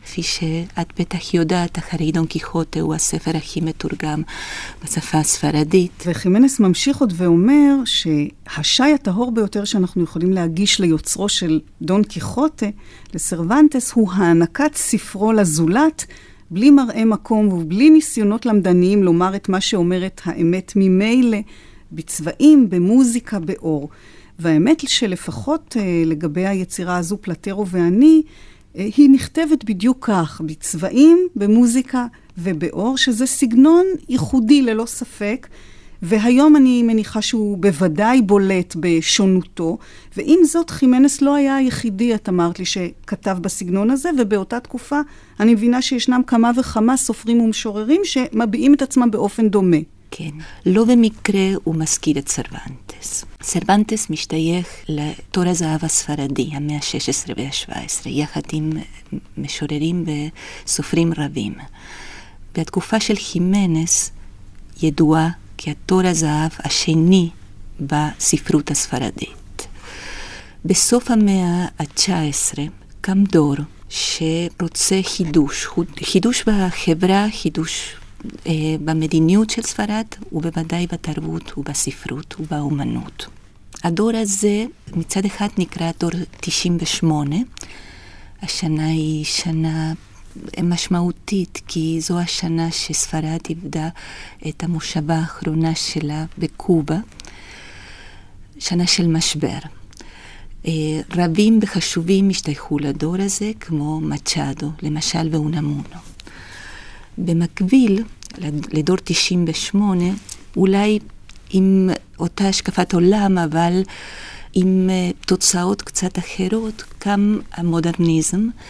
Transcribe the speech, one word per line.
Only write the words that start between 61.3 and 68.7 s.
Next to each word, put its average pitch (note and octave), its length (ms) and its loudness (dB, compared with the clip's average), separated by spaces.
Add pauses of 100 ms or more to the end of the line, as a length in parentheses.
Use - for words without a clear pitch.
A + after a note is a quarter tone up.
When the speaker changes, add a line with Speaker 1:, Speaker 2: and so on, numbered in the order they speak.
Speaker 1:
והתקופה F#3+ 440 -2
של G#3+ 160 0
חימנס F3+ 960 0 (720)
ידועה D#3+ 480 4 (280)
כתור F#3 440 -2
הזהב D#3+ 580 0
השני E3+ 720 2 (500)
בספרות D3+ 920 -2